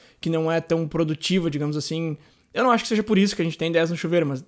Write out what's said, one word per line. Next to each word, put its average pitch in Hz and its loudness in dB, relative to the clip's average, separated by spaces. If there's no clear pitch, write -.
que 165 -2
não 160 0
é 165 2
tão 165 0
produtiva, 165 0
digamos 147 -2
assim. 160 -4
Eu 233 0
não 254 4
acho 233 2
que - -8
seja 220 2
por 214 2
isso 196 4
que 185 -2
a 165 0
gente 160 -4
tem 165 -2
ideias 165 2
no 170 -4
chuveiro, 165 0
mas 131 -6